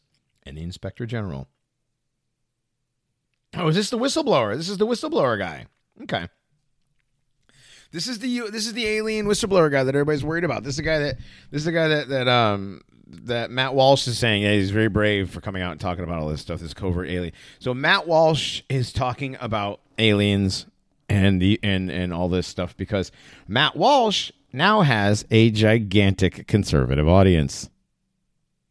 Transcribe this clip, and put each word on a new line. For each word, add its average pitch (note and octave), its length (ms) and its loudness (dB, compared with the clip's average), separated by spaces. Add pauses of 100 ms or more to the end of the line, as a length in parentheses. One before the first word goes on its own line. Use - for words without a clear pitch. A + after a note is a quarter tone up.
(420)
and C#2 160 -16
the D#2 40 -10
Inspector F#2 440 -12
General. G2 420 -8 (2000)
Oh, F3 140 -2
is D#3 80 2
this G3+ 140 -2
the A#3+ 80 -2
whistleblower? G#3+ 580 0
This E3 120 -8
is G3 100 -8
the G#3 80 2
whistleblower A3 520 -2
guy. E2 280 -8 (360)
Okay. G2 240 -6 (1700)
This E3+ 140 -6
is A#3+ 140 -8
the, A#3+ 300 -4
this G#3+ 160 -6
is A#3 60 -8
the G#3+ 140 -4
alien G#3+ 400 -2
whistleblower F#3+ 440 2
guy C#3 140 2
that C3+ 100 0
everybody's C#3+ 300 0
worried E3 200 -4
about. A2+ 200 -4
This C#3 100 -8
is - 40 -8
the D#3 40 -6
guy D#3 160 0
that, C#3+ 200 -4 (320)
this D3 100 -6
is D3+ 60 -6
the E3+ 60 -2
guy D#3+ 160 2
that, D3+ 200 0
that, C3 200 0
um, G2+ 520 0 (260)
that A#2+ 440 -8
Matt C3 240 -4
Walsh C3+ 340 6
is A#2 100 -2
saying, G#2+ 240 2
yeah, G#2 100 4
he's G2 180 2
very A2 180 2
brave G#2 400 0
for F2+ 140 -14
coming F#2+ 180 -8
out F2+ 120 -6
and D2+ 80 -14
talking F2+ 220 -6
about E2+ 160 -6
all D2+ 100 -4
this D2+ 120 -6
stuff, E2 200 -10
this E2 120 -12
covert F2+ 380 -4
alien. F2 240 -6 (240)
So B2 160 -6
Matt D#3+ 320 0
Walsh D#3+ 640 2
is B2+ 200 -2
talking C3 480 -6
about G#2 420 -6 (180)
aliens G2+ 680 2 (460)
and G2 320 2
the, G2+ 200 2
and, F#2+ 280 -2
and F2+ 240 -4
all F2 160 -2
this F2+ 160 0
stuff - 320 -8
because F#2+ 340 -4 (340)
Matt B2+ 300 -2
Walsh A3+ 540 2 (240)
now G3 260 2
has G#2 500 2
a A2+ 200 6
gigantic G#2 960 2
conservative D2 600 2
audience. F2 600 4 (1040)